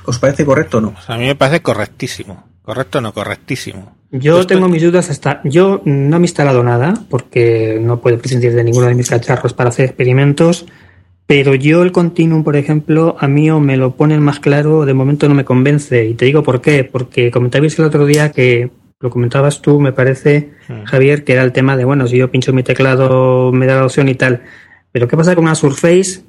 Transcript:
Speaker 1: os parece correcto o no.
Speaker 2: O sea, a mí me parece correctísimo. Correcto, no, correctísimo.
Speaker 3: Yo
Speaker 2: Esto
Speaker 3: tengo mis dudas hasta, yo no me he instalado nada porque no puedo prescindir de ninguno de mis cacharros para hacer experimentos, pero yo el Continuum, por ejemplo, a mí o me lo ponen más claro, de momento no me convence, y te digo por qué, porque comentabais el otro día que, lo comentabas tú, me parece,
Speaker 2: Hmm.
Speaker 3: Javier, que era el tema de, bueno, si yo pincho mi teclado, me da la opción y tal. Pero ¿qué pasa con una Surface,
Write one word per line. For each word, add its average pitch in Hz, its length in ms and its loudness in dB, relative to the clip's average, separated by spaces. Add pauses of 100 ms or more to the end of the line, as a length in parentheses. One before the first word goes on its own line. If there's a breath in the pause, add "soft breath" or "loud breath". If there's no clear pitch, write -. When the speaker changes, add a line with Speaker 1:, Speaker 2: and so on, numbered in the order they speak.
Speaker 1:
os 123 120 -6
parece 139 260 0
correcto 139 340 0
o - 20 -2
no. 104 180 -6
Speaker 2:
O - 20 -20
sea, 120 140 -12
a 117 40 -8
mí 123 80 -4
me 143 100 -2
parece 143 260 0
correctísimo. - 840 -8 (140)
Correcto, 127 380 -6
no, 110 140 -8
correctísimo. 98 840 -10 (140)
Speaker 3:
Yo 147 300 2
Speaker 2:
Esto 185 140 0
Speaker 3:
tengo 185 140 2
mis 165 140 0
dudas 175 280 2
hasta, 143 340 -6
yo 185 400 0
no 143 340 0
me 175 60 4
he 170 40 2
instalado 135 360 0
nada 120 300 0 (140)
porque 113 720 -2
no 117 200 -2
puedo 117 180 0
prescindir 123 360 -2
de 117 100 0
ninguno 123 220 2
de 123 80 2
mis 123 140 -2
cacharros 123 440 -2
para 123 160 -2
hacer 127 160 -2
experimentos, 139 840 0 (600 loud breath)
pero 139 280 2
yo 151 280 2
el 180 100 0
Continuum, 165 500 0
por 151 140 0
ejemplo, 156 640 0
a 143 80 0
mí 147 220 2
o 156 100 2
me 139 160 2
lo 131 180 0
ponen 151 260 2
más 147 200 0
claro, 147 440 2
de 135 100 0
momento 143 340 0
no 147 60 4
me 139 100 2
convence, 127 600 0
y 113 80 -4
te 120 100 -2
digo 147 180 2
por 127 180 0
qué, 143 240 0
porque 123 460 -4
comentabais 139 480 -2
el 160 60 2
otro 147 220 2
día 151 260 2
que, 127 380 0 (300)
lo - 100 -6
comentabas 135 520 -2
tú, 147 160 2
me 139 140 0
parece, 139 580 0 (180)
Speaker 2:
Hmm. 110 160 -14
Speaker 3:
Javier, 139 380 0
que 131 120 0
era 131 100 2
el 127 80 0
tema 135 240 0
de, 123 80 -2
bueno, 131 240 0
si 123 100 0
yo 127 140 0
pincho 131 200 -2
mi 127 120 0
teclado, 131 880 2
me 127 140 0
da 135 100 2
la 131 80 2
opción 135 240 0
y 127 80 -2
tal. 127 260 -2 (480 loud breath)
Pero 123 160 -2
¿qué 156 100 -2
pasa 165 180 2
con 165 100 2
una 160 100 2
Surface, 170 760 0